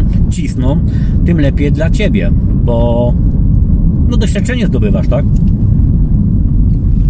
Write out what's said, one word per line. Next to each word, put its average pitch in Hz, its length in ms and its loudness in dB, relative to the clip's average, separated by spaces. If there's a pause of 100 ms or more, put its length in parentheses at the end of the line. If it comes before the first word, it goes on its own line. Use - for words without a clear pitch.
(300)
cisną, - 480 -2 (480)
tym 170 140 0
lepiej - 320 0
dla - 180 0
ciebie, - 400 0 (340)
bo 120 500 0 (920)
no, 240 80 0
doświadczenie 233 500 -2
zdobywasz, - 420 0
tak? - 160 0 (1900)